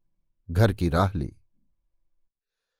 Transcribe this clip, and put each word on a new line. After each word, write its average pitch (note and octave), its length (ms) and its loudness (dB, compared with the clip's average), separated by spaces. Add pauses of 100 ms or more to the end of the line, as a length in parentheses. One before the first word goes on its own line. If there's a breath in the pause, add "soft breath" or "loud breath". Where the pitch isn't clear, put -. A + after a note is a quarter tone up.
(500)
घर G#2 220 2
की F2+ 160 -2
राह F2+ 260 2
ली। C#2+ 220 -8 (1400)